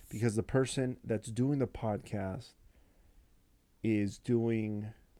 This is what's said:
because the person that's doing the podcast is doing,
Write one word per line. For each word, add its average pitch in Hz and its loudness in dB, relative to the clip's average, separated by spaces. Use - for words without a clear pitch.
because 110 0
the 113 4
person 131 0
that's 110 -2
doing 131 2
the 123 2
podcast 104 -4
is 104 2
doing, 110 0